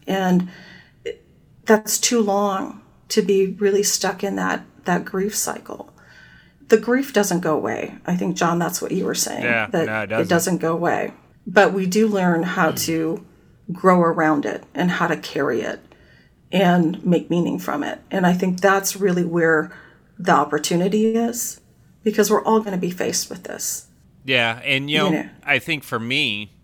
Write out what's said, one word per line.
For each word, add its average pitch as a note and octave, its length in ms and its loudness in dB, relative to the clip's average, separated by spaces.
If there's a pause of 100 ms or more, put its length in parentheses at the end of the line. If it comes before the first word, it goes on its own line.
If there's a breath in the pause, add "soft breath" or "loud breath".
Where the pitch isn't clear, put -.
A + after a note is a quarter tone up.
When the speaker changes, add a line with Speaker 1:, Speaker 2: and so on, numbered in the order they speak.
Speaker 1:
And F3+ 400 2 (1160 loud breath)
that's G#3+ 320 2
too A#3+ 240 2
long G3+ 600 -2 (280)
to G#3+ 120 0
be G3 260 2
really G3 360 0
stuck F#3+ 400 -2
in G3 140 -2
that, - 280 -2 (200)
that F3+ 200 0
grief G3 300 -4
cycle. - 540 -8 (800 soft breath)
The A3 80 6
grief B3 360 0
doesn't F#3+ 280 0
go D#3+ 140 0
away. - 400 -6 (100)
I F3+ 100 0
think, F#3 200 -2
John, E3+ 240 0
that's E3+ 220 -4
what - 100 -6
you F#3+ 140 -2
were C#3 100 -4
saying, - 280 -6
Speaker 2:
Yeah, A#2 240 0
Speaker 1:
that E3 180 -2
Speaker 2:
no, G#2+ 140 -2
it G#2+ 40 -2
Speaker 1:
it G2+ 40 -8
Speaker 2:
doesn't. A2 200 -2
Speaker 1:
doesn't F3 300 0
go E3 160 -2
away. E3+ 400 -2 (320)
But F#3 280 4
we F#3+ 120 0
do G#3+ 220 2
learn F3+ 360 2
how E3+ 280 0
to D#3+ 520 -2 (480)
grow F3+ 300 4
around D#3 440 2
it - 180 -6 (100)
and A3+ 160 0
how E3+ 180 0
to D#3+ 100 -2
carry C#3 440 -2
it - 180 -6 (720 soft breath)
and F3+ 540 2
make F3 240 2
meaning E3+ 300 0
from - 240 -6
it. - 160 -8 (100)
And F#3 160 0
I F3 80 6
think F3+ 260 0
that's G3 360 2
really F#3 300 0
where D#3+ 460 2 (460 loud breath)
the F3+ 140 0
opportunity F3+ 840 2
is, A#3 440 -4 (440)
because G#3+ 280 2
we're G#3 120 2
all A3 160 4
gonna G#3 180 -4
be F3+ 140 -2
faced - 380 -4
with F3+ 140 -14
this. - 440 -10 (380)
Speaker 2:
Yeah, A#2+ 380 2
and, C#3 260 0
you D3+ 80 0
know, D3+ 100 2
Speaker 1:
You - 40 2
know. - 180 -2 (160)
Speaker 2:
I C#3 140 2
think D#3 240 -6
for A#2+ 160 -6
me, A2+ 520 -4 (120)